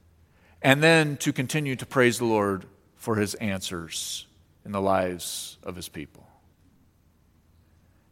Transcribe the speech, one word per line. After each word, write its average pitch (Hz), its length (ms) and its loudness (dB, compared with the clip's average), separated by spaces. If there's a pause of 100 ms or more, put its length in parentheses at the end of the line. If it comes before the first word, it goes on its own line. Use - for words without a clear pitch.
(640)
and 139 200 6
then 156 360 4
to - 160 -2
continue 139 420 -4
to - 80 -10
praise 120 320 4
the 120 80 -2
Lord 101 400 2 (320)
for 113 200 -4
his 104 180 0
answers 92 920 -8 (380)
in 101 80 -12
the 101 80 -2
lives 92 840 -2
of 90 140 -12
his 85 140 -14
people? - 360 -16 (1900)